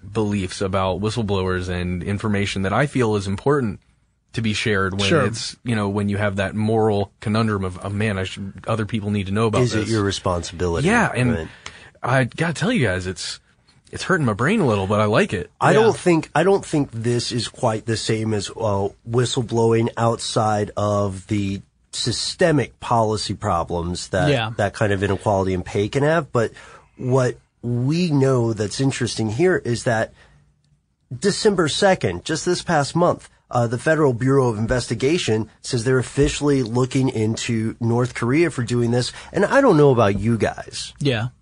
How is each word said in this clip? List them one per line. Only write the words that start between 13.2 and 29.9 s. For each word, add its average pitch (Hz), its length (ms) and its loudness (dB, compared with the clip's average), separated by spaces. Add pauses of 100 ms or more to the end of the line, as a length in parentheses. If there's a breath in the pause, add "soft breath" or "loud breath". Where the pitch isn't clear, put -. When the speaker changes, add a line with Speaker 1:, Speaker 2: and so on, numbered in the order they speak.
Speaker 1:
it's - 120 -10
hurting 165 240 0
my 107 80 2
brain 156 260 0
a 156 60 2
little, 101 200 2
but 104 140 2
I 107 60 4
like 123 260 2
it. 90 260 -6
Speaker 3:
I 135 140 2
Speaker 2:
Yeah. 214 80 6
Speaker 3:
don't 220 160 4
think, 165 380 2
I 151 80 4
don't 196 220 4
think 147 280 0
this 120 400 -2
is 113 160 -2
quite 110 380 -2
the 113 100 0
same 110 380 -2
as, 101 160 -4
uh, 101 380 -2 (220)
whistleblowing 117 840 2
outside 107 800 0
of 101 520 -2
the 101 340 -2 (280)
systemic - 920 -2
policy 110 520 0
problems 87 760 -2
that 92 200 0
Speaker 2:
Yeah. 113 300 0
Speaker 3:
that 101 160 0
kind 107 180 0
of 98 100 0
inequality 95 520 0
and 90 100 -2
pay 104 240 -2
can 135 140 -2
have. 156 300 0
But 117 200 0 (460 loud breath)
what 123 400 0 (240)
we 135 480 0
know 135 420 2
that's 104 260 -4
interesting 120 520 -2
here 165 260 2
is 117 280 -4
that 113 280 0 (1040 soft breath)